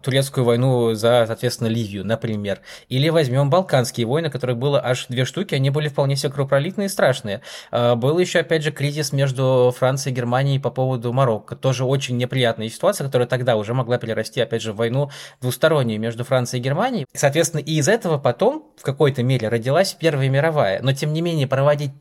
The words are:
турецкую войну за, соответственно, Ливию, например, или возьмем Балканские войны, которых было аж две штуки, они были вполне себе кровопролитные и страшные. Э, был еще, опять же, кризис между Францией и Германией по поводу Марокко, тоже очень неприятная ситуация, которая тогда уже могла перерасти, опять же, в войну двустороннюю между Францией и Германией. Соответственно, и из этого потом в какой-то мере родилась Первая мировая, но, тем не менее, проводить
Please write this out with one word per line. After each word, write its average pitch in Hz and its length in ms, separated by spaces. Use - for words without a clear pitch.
турецкую 135 420
войну 120 520
за, 117 320
соответственно, 117 400
Ливию, 104 360
например, 104 580
или 139 200
возьмем 143 420
Балканские 127 560
войны, 151 240
которых 127 260
было 139 260
аж 127 240
две 127 160
штуки, 170 300
они 135 160
были 151 180
вполне 139 280
себе 139 180
кровопролитные 143 540
и - 20
страшные. 123 520
Э, 120 240
был 135 220
еще, 180 220
опять 160 240
же, 156 80
кризис 147 420
между 131 640
Францией 135 360
и - 40
Германией 131 420
по 127 120
поводу 127 420
Марокко, 120 420
тоже 131 300
очень 127 320
неприятная 120 520
ситуация, 165 360
которая 123 220
тогда 123 280
уже 107 200
могла 117 240
перерасти, 110 420
опять 113 220
же, 110 100
в 98 40
войну 127 340
двустороннюю 123 580
между 113 240
Францией 123 380
и - 20
Германией. 175 500
Соответственно, 151 480
и 156 160
из 143 100
этого 185 300
потом 220 600
в - 40
какой-то 135 400
мере 123 280
родилась 135 440
Первая 139 360
мировая, 139 520
но, 131 120
тем 151 200
не 160 80
менее, 165 260
проводить 143 540